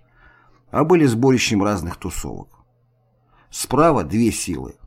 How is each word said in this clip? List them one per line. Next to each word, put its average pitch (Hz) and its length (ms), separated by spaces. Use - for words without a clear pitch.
а 139 120
были 160 220
сборищем 117 560
разных 95 360
тусовок. - 680
Справа 139 520
две 104 280
силы. 65 420